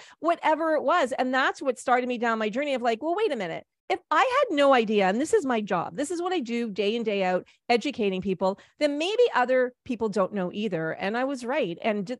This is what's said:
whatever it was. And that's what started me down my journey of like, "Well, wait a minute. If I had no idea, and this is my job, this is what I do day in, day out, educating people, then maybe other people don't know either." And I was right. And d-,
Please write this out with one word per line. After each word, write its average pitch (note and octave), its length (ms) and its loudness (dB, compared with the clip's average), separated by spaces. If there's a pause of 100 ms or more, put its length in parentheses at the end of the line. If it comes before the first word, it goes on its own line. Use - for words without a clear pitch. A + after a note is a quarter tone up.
(200)
whatever D#4 540 0
it B3+ 80 0
was. C#4 300 2
And B3+ 200 -2
that's C#4+ 300 0
what C4 160 -2
started B3+ 300 2
me B3 100 -2
down A3+ 200 0
my G#3+ 120 -2
journey C#4 240 -2
of A#3+ 80 -4
like, A#3 200 0
"Well, E4 120 0
wait G#4+ 180 0
a B3+ 40 -4
minute. E3 280 -6 (240)
If F4+ 120 -2 (100)
I D4+ 80 2
had B4 380 2
no C#4 180 6
idea, G#3+ 340 4
and G#3+ 120 0
this D#4 120 -4
is G4 140 4
my A#3+ 140 0
job, F3+ 360 -4
this C#4+ 140 -4
is E4+ 100 -4
what F4+ 120 -2
I F4+ 80 0
do A#3 320 -4
day G#3 240 0
in, A#3 80 -4
day G3+ 180 0
out, F#3 240 0 (220)
educating G#3+ 520 0
people, F#3+ 380 -2 (220)
then D4 180 2
maybe G#4 240 2 (100)
other B3 420 2 (100)
people A3+ 240 -2
don't F#3+ 240 0
know F#3 200 -2
either." E3+ 420 -4
And G3+ 220 -4
I B3 60 -2
was C4 220 -4
right. A#3 380 -2
And G#3 220 0
d-, A#3+ 160 -6